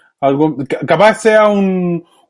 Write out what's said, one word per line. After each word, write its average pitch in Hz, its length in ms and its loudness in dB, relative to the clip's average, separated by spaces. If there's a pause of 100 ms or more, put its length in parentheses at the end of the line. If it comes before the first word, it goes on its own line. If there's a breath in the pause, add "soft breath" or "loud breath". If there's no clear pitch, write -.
(200 soft breath)
algún, 139 460 -2
ca-, - 200 -8
capaz 202 340 2
sea 214 280 2
un, 185 560 -2 (260 soft breath)